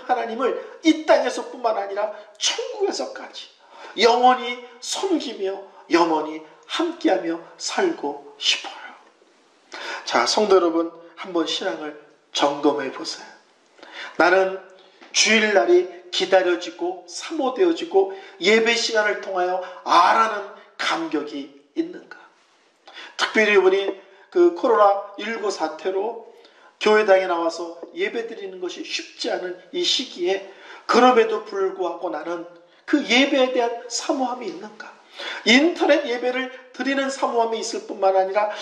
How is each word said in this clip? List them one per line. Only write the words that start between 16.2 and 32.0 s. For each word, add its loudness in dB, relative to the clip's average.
사모되어지고 -2
예배 4
시간을 0
통하여 -2
아라는 2
감격이 -6
있는가? -8
특별히 2
이번에 4
그 6
코로나 4
일구 -6
사태로 -6
교회당에 4
나와서 -2
예배 -4
드리는 -12
것이 -8
쉽지 -8
않은 -6
이 -4
시기에 -2
그럼에도 4
불구하고 -4